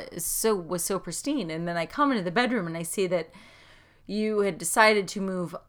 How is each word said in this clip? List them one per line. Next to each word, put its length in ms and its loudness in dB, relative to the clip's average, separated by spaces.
is 140 -6
so, 280 0
was 300 -4
so 140 -2
pristine. 520 -4
And 160 -4
then 120 -2
I 80 -2
come 260 2
into 100 0
the 80 -2
bedroom 360 0
and 100 -4
I 60 -6
see 240 0
that 240 -2
you 340 0
had 180 0
decided 500 6
to 140 -6
move 340 -4